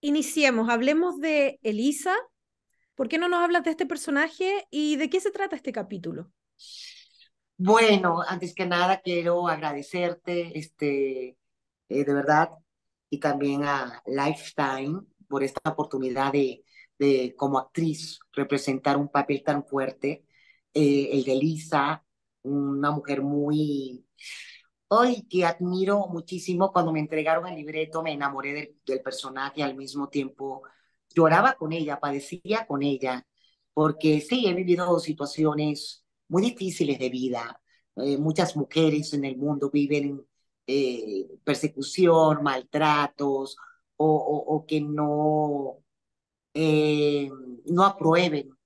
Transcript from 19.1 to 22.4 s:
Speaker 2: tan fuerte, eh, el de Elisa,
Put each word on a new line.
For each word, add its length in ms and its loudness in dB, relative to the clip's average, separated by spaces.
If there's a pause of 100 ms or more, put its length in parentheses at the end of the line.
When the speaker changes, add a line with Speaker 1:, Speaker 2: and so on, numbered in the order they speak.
Speaker 2:
tan 200 0
fuerte, 600 -4 (480)
eh, 400 4
el 100 2
de 100 0
Elisa, 680 0 (380)